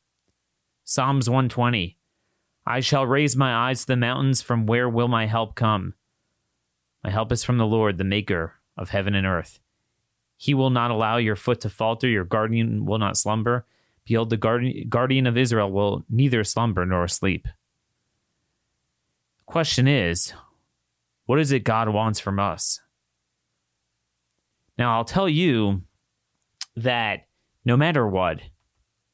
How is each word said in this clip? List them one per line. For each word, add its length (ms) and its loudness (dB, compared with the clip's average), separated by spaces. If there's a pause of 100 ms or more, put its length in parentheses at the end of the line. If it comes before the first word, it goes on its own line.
(840)
Psalms 440 0
one 200 2
twenty, 500 -2 (680)
"I 140 -2
shall 260 0
raise 300 2
my 340 2
eyes 120 -2
to 80 -8
the 80 0
mountains. 440 0
From 260 -2
where 220 2
will 200 0
my 180 0
help 300 -2
come? 380 0 (1080)
My 80 -4
help 220 -2
is 100 0
from 160 0
the 80 2
Lord, 320 2
the 60 -2
maker 500 -2 (220)
of 140 -10
heaven 260 0
and 100 0
earth. 320 -4 (800)
He 180 -2
will 160 2
not 220 0
allow 240 0
your 180 0
foot 280 -2
to 80 -6
falter. 360 -2
Your 160 2
guardian 640 -2
will 120 0
not 180 -2
slumber. 500 -2 (380)
Behold, 260 0
the 60 0
guardi-, 520 -2
guardian 380 2
of 100 0
Israel 360 2
will 360 0
neither 360 2
slumber 420 0
nor 220 0
sleep." 400 -2 (2000)
Question 380 0
is, 480 2 (920)
what 120 2
is 140 0
it 100 2
God 280 0
wants 280 0
from 220 -4
us? 400 -2 (2000)
Now, 200 2
I'll 80 0
tell 240 0
you 560 2 (880)
that 540 -2 (360)
no 120 4
matter 320 2
what, 320 0 (720)